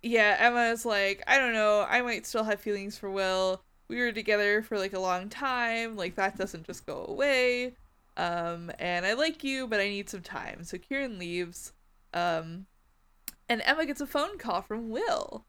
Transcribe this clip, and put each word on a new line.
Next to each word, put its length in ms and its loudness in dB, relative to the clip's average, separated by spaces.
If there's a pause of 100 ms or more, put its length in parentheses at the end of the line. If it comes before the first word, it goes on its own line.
yeah, 360 6
Emma 320 6
is 160 -2
like, 400 2
"I 120 6
don't 140 4
know, 360 4
I 140 4
might 240 -2
still 180 -2
have 160 0
feelings 360 -4
for 140 -8
Will. 540 0 (240)
We 120 -4
were 120 2
together 500 2
for, 160 -4
like, 140 -2
a 80 -2
long 280 0
time, 680 -2
like, 180 -4
that 240 0
doesn't 280 -6
just 200 -12
go 220 -6
away. 680 2 (420)
Um, 600 -2
and 260 -2
I 100 2
like 280 0
you, 240 -2
but 140 0
I 80 2
need 200 -6
some 140 -10
time." 400 -10
So 160 -10
Kieran 400 -6
leaves, 540 -6 (420)
um, 520 -2 (840)
and 160 0
Emma 200 4
gets 160 -4
a 60 -4
phone 320 -2
call 240 -4
from 280 -8
Will 580 -2